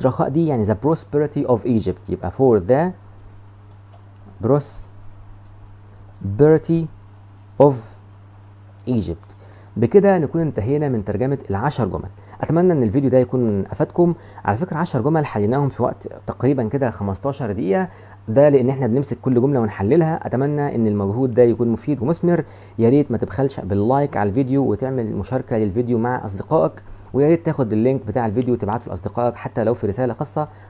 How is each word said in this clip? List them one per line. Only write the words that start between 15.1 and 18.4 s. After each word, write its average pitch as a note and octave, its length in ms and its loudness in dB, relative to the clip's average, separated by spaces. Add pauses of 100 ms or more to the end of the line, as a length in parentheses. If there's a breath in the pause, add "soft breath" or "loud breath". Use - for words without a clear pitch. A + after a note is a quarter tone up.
حليناهم B2 440 0
في - 140 -4
وقت - 240 -4 (200)
تقريبًا B2+ 360 0
كده B2+ 260 -2
خمستاشر G#2 640 -6
دقيقة، F3+ 360 -2 (400 loud breath)
ده C#3 220 6